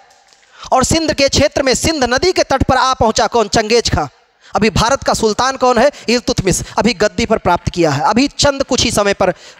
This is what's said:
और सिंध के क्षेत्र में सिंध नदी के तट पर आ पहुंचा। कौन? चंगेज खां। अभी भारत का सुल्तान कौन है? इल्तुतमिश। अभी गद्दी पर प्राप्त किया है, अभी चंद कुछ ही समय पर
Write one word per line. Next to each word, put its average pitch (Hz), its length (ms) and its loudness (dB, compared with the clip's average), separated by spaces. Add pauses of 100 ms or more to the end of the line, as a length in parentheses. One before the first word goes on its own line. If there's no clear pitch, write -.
(720)
और 254 120 2
सिंध 320 300 -2
के 277 140 2
क्षेत्र 294 340 0
में 254 120 2
सिंध 311 300 -2
नदी 269 280 2
के 349 100 0
तट 269 200 -2
पर 262 140 0
आ 262 180 2
पहुंचा। 233 320 0
कौन? 214 220 0
चंगेज 226 420 0
खां। 156 160 -2 (480)
अभी 202 160 2
भारत 233 320 0
का 247 120 0
सुल्तान 240 420 -2
कौन 247 220 2
है? 277 120 4 (180)
इल्तुतमिश। 226 540 -2 (160)
अभी 214 160 0
गद्दी 190 320 -2
पर 220 120 0
प्राप्त 175 320 -2
किया 165 200 0
है, 135 100 -2
अभी 220 280 2
चंद 277 360 -2
कुछ - 180 -2
ही 240 80 -2
समय 202 240 0
पर 185 200 0 (260)